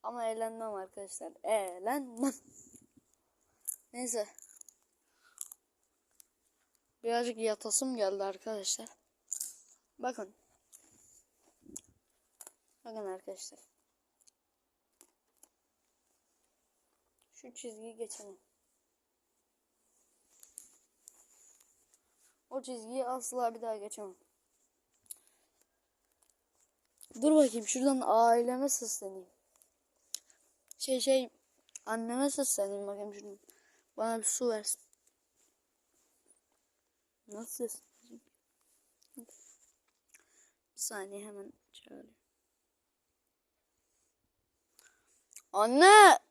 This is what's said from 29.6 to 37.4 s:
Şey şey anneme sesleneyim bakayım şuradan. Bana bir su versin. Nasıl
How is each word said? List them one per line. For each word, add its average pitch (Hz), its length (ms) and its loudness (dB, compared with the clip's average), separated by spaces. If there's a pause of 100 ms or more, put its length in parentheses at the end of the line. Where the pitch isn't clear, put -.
Şey 262 200 -2
şey 262 300 2 (560)
anneme 233 440 -2
sesleneyim 202 580 -2
bakayım 202 260 -10
şuradan. 202 260 -18 (580)
Bana 226 220 -2
bir 214 40 -8
su - 260 -2
versin. 214 320 -4 (2500)
Nasıl 226 400 -10